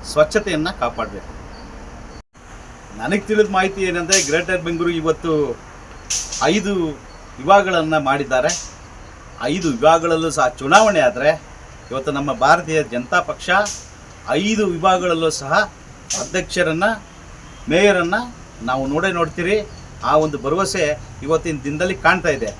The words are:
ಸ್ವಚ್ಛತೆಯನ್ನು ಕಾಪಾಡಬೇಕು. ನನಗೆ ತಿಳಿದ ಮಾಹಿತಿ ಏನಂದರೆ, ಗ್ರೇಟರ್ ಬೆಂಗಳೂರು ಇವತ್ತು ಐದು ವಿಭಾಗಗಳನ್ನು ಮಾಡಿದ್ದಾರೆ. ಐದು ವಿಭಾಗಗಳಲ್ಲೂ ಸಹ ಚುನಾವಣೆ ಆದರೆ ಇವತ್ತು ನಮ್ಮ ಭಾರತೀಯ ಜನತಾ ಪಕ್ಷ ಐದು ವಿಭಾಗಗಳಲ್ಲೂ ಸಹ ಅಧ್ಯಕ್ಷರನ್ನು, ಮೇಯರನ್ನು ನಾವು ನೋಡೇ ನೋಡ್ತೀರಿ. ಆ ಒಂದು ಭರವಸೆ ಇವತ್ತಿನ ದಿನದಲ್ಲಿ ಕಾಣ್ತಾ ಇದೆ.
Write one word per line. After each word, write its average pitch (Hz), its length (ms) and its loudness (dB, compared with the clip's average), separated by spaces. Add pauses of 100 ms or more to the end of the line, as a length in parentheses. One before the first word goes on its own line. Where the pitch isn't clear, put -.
(120)
ಸ್ವಚ್ಛತೆಯನ್ನು 160 680 2
ಕಾಪಾಡಬೇಕು. 104 520 -6 (1700)
ನನಗೆ 180 300 0
ತಿಳಿದ 208 280 4
ಮಾಹಿತಿ 190 320 0
ಏನಂದರೆ, 175 280 2 (120)
ಗ್ರೇಟರ್ 175 380 0
ಬೆಂಗಳೂರು 170 340 0
ಇವತ್ತು 160 320 0 (1200)
ಐದು 202 200 0 (680)
ವಿಭಾಗಗಳನ್ನು 165 600 4 (100)
ಮಾಡಿದ್ದಾರೆ. 135 420 2 (1000)
ಐದು 175 240 0
ವಿಭಾಗಗಳಲ್ಲೂ 160 600 4
ಸಹ 131 100 2 (140)
ಚುನಾವಣೆ 185 480 6
ಆದರೆ 135 220 2 (600)
ಇವತ್ತು 135 260 -4
ನಮ್ಮ 139 140 -2 (140)
ಭಾರತೀಯ 156 340 4 (140)
ಜನತಾ 123 260 0 (100)
ಪಕ್ಷ - 200 -8 (920)
ಐದು 214 220 2 (120)
ವಿಭಾಗಗಳಲ್ಲೂ 175 540 2 (120)
ಸಹ 139 120 -2 (680)
ಅಧ್ಯಕ್ಷರನ್ನು, 175 680 0 (840)
ಮೇಯರನ್ನು 185 500 4 (480)
ನಾವು 135 140 0 (100)
ನೋಡೇ 180 260 0
ನೋಡ್ತೀರಿ. 175 380 0 (520)
ಆ - 20 4 (120)
ಒಂದು 147 200 -2
ಭರವಸೆ 180 400 0 (420)
ಇವತ್ತಿನ 160 380 0
ದಿನದಲ್ಲಿ 151 400 -2
ಕಾಣ್ತಾ 170 320 2
ಇದೆ. 113 140 -4 (100)